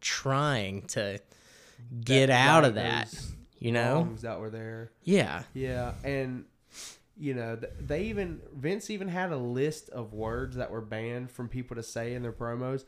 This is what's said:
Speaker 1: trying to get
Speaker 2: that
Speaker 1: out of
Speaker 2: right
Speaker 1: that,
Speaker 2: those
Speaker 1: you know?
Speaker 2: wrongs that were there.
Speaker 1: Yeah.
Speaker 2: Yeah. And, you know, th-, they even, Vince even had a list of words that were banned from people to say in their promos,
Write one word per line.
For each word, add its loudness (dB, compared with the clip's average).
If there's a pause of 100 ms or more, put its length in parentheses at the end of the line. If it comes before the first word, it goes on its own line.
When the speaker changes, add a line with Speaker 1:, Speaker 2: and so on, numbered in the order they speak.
Speaker 1:
trying 0
to -2 (840)
get 8
Speaker 2:
that 8
Speaker 1:
out 10
of 6
Speaker 2:
right 0
Speaker 1:
that, -2
Speaker 2:
those -10 (260)
Speaker 1:
you 0
know? 4
Speaker 2:
wrongs 2
that -6
were -6
there. -10 (120)
Speaker 1:
Yeah. 4 (100)
Speaker 2:
Yeah. -4 (120)
And, -4 (720)
you -2
know, -4
th-, -10
they -2
even, -4 (140)
Vince -4
even -4
had -2
a -2
list 0
of -8
words -4
that -4
were -6
banned -6
from -8
people -6
to -6
say -6
in -4
their -4
promos, -4